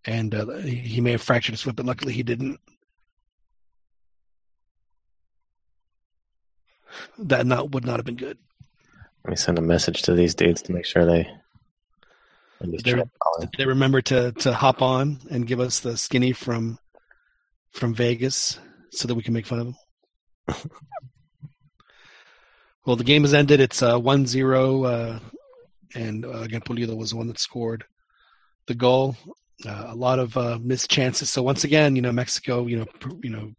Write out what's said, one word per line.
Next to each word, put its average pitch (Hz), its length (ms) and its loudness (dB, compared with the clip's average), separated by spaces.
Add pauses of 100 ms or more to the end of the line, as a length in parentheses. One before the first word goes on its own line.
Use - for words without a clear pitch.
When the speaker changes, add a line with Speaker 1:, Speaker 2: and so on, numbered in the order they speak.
Speaker 1:
And, 110 280 -4
uh, 107 120 -4 (140)
he, 135 160 -6
he 120 260 -4
may 120 100 2
have 117 100 -2
fractured 120 320 0
his - 80 -10
foot, 123 140 -4
but 127 100 -6
luckily 127 280 -4
he 120 100 -4
didn't. 123 340 -6 (4000)
That 131 260 2
not, 123 260 0
would 127 140 -4
not 120 120 -2
have 120 80 -6
been 120 100 -10
good. - 220 -12 (840)
Speaker 2:
Let - 80 -6
me - 40 -2
send 87 220 0
a 80 40 2
message 82 420 2
to 90 100 4
these 87 220 6
dudes 85 280 4
to 90 100 -8
make 87 120 -6
sure 87 200 4
they, 85 220 4 (1300)
they 87 100 -8
just 113 140 -8
Speaker 1:
They 123 60 0
Speaker 2:
try 123 80 0
Speaker 1:
re-, - 60 -2
Speaker 2:
to - 60 -20 (100)
follow. 82 200 0
Speaker 1:
did - 160 -8
they 135 80 0
remember 135 380 4
to, 123 280 2
to 120 220 0
hop 131 280 4
on 131 380 2 (100)
and 120 180 -2
give 123 120 -2
us 123 200 0
the 117 180 -4
skinny 127 340 2
from, 117 460 -4 (920)
from 120 220 -2
Vegas 120 680 -2 (320)
so - 160 -6
that 120 80 -2
we 113 80 -4
can 117 100 -2
make 113 140 -2
fun 117 120 -4
of 120 80 -4
them? - 1080 -14
<laughs> - 60 -20 (2000)
Well, 123 80 4
the 117 80 -6
game 147 200 6
has 143 100 6
ended. 147 280 8
It's, 127 200 2
uh, 120 160 4
one 131 300 4
zero, 131 560 2
uh, 117 360 -4 (760)
and, 110 280 -8
uh, 120 180 -10
again, 113 200 -8
Pulido 117 340 -4
was 110 140 -8
the 113 60 -8
one 113 140 -6
that 110 100 -12
scored 113 440 -6 (840)
the 123 80 -4
goal. 127 400 4 (500)
Uh, 104 220 -10
a 113 80 -14
lot 127 240 2
of, 123 180 -2
uh, 117 240 -2
missed 127 300 -2
chances. 131 400 0
So 131 100 -2
once 135 220 0
again, 147 320 4
you 127 80 2
know, 123 80 0
Mexico, 120 560 -2
you 120 100 -2
know, 113 80 -4
pr-, - 240 -14 (140)
you 120 80 -8
know 107 280 -12